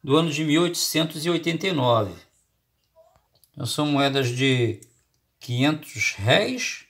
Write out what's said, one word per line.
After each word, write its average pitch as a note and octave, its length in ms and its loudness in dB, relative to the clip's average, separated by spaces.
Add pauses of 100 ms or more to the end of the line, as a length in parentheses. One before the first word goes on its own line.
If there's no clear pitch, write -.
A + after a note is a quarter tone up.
do C#3 140 2
ano E3 160 2
de D#3 140 -4
mil D3+ 160 4
oitocentos D#3+ 640 -2
e F3 40 0
oitenta E3 380 -2
e F#3 60 -2
nove. A#2 420 2 (1400)
Então C3+ 140 -10
são D3 200 -2
moedas C#3 440 2
de B2 500 2 (640)
quinhentos C3+ 760 -2
réis G3+ 720 0